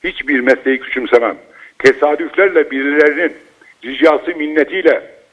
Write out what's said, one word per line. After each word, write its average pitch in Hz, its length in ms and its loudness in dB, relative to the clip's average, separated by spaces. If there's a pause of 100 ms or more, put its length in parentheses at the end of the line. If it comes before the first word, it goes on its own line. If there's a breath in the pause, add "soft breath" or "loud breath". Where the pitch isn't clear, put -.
Hiçbir 147 360 -4
mesleği 131 400 0
küçümsemem. 120 560 0 (420 loud breath)
Tesadüflerle 151 920 0
birilerinin 147 680 0 (480 soft breath)
ricası 147 520 0
minnetiyle 151 760 -2 (220)